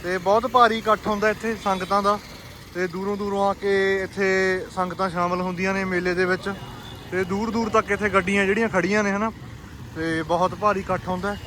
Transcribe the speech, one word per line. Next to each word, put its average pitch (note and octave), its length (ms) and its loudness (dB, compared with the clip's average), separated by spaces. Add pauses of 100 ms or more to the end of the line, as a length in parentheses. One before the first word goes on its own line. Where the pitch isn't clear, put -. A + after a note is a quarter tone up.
ਤੇ F3+ 140 0
ਬਹੁਤ G3+ 300 4
ਭਾਰੀ A3+ 300 6
ਇਕੱਠ G#3+ 300 0
ਹੁੰਦਾ G#3 220 2
ਇੱਥੇ G#3+ 340 -2
ਸੰਗਤਾਂ F#3+ 400 0
ਦਾ, G3+ 140 2 (560)
ਤੇ F3+ 140 -2
ਦੂਰੋਂ F#3+ 300 -4
ਦੂਰੋਂ G3 320 0
ਆ G3 40 0
ਕੇ G3 200 0 (300)
ਇੱਥੇ F#3+ 240 -2 (480)
ਸੰਗਤਾਂ F#3 340 -2
ਸ਼ਾਮਲ F3 320 0
ਹੁੰਦੀਆਂ F#3 320 -2
ਨੇ F#3+ 120 0
ਮੇਲੇ F3+ 280 0
ਦੇ F3+ 120 2
ਵਿੱਚ, F#3 240 0 (640)
ਤੇ F#3 120 0
ਦੂਰ G3+ 280 -2
ਦੂਰ A3+ 180 0
ਤੱਕ G3+ 220 2
ਇੱਥੇ G3+ 180 0
ਗੱਡੀਆਂ G3 360 4
ਜਿਹੜੀਆਂ G#3+ 240 2
ਖੜੀਆਂ F#3+ 340 2
ਨੇ, G3+ 80 0
ਹਨਾ, G#3 200 0 (640)
ਤੇ D#3+ 280 -2
ਬਹੁਤ E3+ 320 2
ਭਾਰੀ G3 240 2
ਇਕੱਠ F#3 280 -4
ਹੁੰਦਾ F#3 260 -2
ਹੈ। G3 140 -8